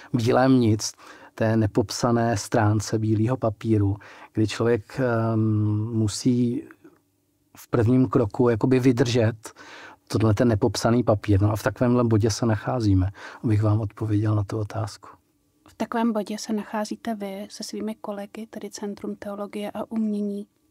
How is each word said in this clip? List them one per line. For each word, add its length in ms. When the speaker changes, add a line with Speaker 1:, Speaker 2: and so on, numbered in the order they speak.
Speaker 1:
bílém 480
nic, 320
té 220
nepopsané 800
stránce 640
bílého 380
papíru, 600
kdy 140
člověk, 540
ehm, 400
musí 680
v 120
prvním 400
kroku 400
jakoby 320
vydržet 720
tohle 260
ten 140
nepopsaný 540
papír. 400
No 100
a 40
v 60
takovémhle 420
bodě 260
se 160
nacházíme, 640
abych 180
vám 180
odpověděl 540
na 100
tu 140
otázku. 500
Speaker 2:
V 60
takovém 380
bodě 260
se 140
nacházíte 640
vy 360
se 140
svými 300
kolegy, 560
tedy 200
Centrum 460
teologie 540
a 200
umění. 560